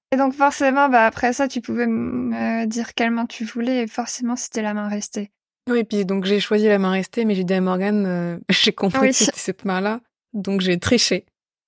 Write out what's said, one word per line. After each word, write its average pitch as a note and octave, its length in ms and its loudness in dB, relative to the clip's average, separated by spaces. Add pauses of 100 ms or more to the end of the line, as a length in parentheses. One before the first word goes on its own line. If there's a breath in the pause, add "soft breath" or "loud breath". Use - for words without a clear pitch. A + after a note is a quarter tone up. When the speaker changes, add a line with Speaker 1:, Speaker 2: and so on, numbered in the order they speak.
(120)
Speaker 1:
Et C4+ 60 2
donc C4+ 160 2
forcément, C#4 560 2
bah, A#3 160 6
après A#3+ 280 0
ça, C#4 140 0
tu B3+ 140 -6
pouvais A#3 260 -2
me A3+ 800 -2
dire A#3 300 -6
quelle A#3 160 0
main A#3 140 -2
tu A#3 200 -10
voulais A#3+ 380 -2
et A3 40 -4
forcément, A#3+ 480 -4
c'était - 260 -6
la G#3 120 -2
main G#3 160 -4
restée. G#3 420 -6 (380)
Speaker 2:
Oui, A#3+ 140 2
puis G#3 200 0
donc F#3+ 220 0
j'ai G3+ 140 2
choisi G#3+ 280 2
la G3+ 120 6
main F#3 120 2
restée, F#3+ 340 -2
mais G#3 100 2
j'ai F#3 80 -2
dit F3+ 100 0
à F#3 80 2
Morgane, F#3+ 440 0
euh, F3 380 -2
<laughs> « - 60 -16
J'ai - 240 2
compris G3 280 0
Speaker 1:
Oui. - 80 6
Speaker 2:
que C4 60 2
c'était - 240 0
cette - 260 -6
main-là. » G3+ 360 -2 (320)
Donc G3 280 -2
j'ai F3+ 180 2
triché. - 460 2 (420)